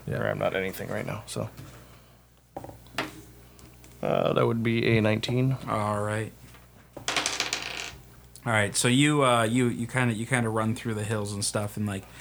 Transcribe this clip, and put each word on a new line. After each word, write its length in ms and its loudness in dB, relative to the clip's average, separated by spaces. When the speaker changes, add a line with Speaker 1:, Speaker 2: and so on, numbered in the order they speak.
Speaker 1:
Yeah. 120 -2
Speaker 2:
or 100 0
I'm 100 0
not 180 0
anything 320 -4
right 180 -4
now, 200 -6
so. 240 -6
Uh, 300 2
that 140 4
would 180 0
be 340 4
a 20 6
nineteen. 560 2
Speaker 3:
All 340 0
right. 300 -2
All 80 2
right, 220 2
so 140 2
you, 360 6
uh, 200 6
you, 240 4
you 180 -2
kinda, 260 2
you 140 -4
kinda 220 0
run 260 0
through 200 -4
the 100 -4
hills 280 -2
and 120 -4
stuff, 320 -2
and, 100 -2
like, 160 -4